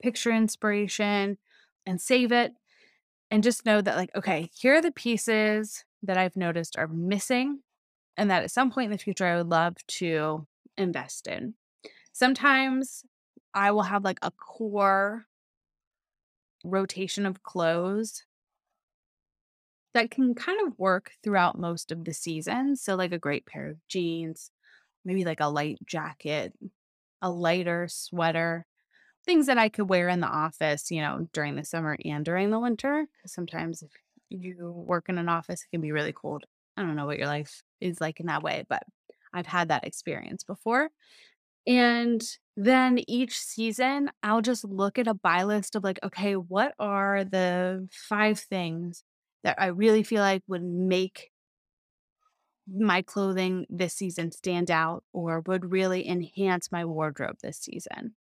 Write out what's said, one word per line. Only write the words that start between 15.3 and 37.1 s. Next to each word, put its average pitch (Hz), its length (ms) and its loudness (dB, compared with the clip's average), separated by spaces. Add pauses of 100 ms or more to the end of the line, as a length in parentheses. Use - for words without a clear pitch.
rotation 190 640 -2
of 185 180 -6
clothes 180 800 -2 (1700)
that 233 180 2
can 254 240 2
kind 370 300 -2
of 262 120 -4
work 190 340 0 (120)
throughout 190 340 4
most 170 340 -6
of 165 140 -8
the 165 80 -6
season. 196 640 -2
So, 202 200 -2
like, 185 160 0
a 170 80 -2
great 143 260 -2
pair 143 240 -12
of 156 80 -12 (100)
jeans, 165 640 -6 (540)
maybe, 185 200 0
like, 160 160 -2
a 151 80 4
light 147 360 -2
jacket, 147 680 -6 (680)
a 185 100 -2
lighter 175 580 0
sweater, 165 760 -2 (600)
things 320 220 4
that 262 120 4
I 220 100 6
could 208 200 -2
wear 180 200 4
in 180 120 2
the 147 60 0
office, 151 640 -2
you 165 100 -2
know, 151 320 -4
during 147 220 -2
the 147 100 -8
summer 160 400 -4
and 151 200 -4
during 185 260 0
the 220 80 0
winter. 269 480 -2 (140)
'Cause - 120 -18
sometimes 165 500 -6
if 147 80 -20 (380)
you 180 420 -12
work 175 380 -4
in 180 100 -2
an 170 100 0
office, 170 340 -2
it - 80 -20
can 170 100 -2
be 151 120 -4
really 151 200 0
cold. 147 320 -8 (320)
I 208 60 -4
don't 160 140 -2
know 143 100 -4
what 147 120 -4